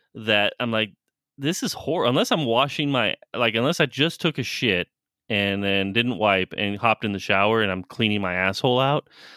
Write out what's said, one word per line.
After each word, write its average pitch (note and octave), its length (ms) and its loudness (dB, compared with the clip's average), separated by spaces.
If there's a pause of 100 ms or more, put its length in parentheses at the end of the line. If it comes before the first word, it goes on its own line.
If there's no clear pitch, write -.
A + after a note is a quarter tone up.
(160)
that G#2+ 440 2
I'm A#2+ 120 -2
like, A2 220 -2 (440)
"This D3 260 -2
is G#3 100 -2
hor-, D#3 320 -2
unless C3+ 260 2
I'm E3+ 140 0
washing C3+ 460 0
my, A#2 240 0 (200)
like, A2+ 200 2
unless C3 240 2
I D#3+ 60 2
just C#3 340 -2
took D#3+ 200 -2
a B2 40 -2
shit F#2+ 460 -2 (400)
and G2+ 340 0
then G2 300 0
didn't A#2 240 0
wipe F#2+ 400 2
and G2+ 200 -2
hopped A2+ 280 0
in G#2 80 -2
the G2 60 -6
shower G#2 420 2
and G2 100 0
I'm F#2 120 -4
cleaning G#2 380 -2
my F2+ 120 -4
asshole G2 460 0
out, C#3 300 0 (280)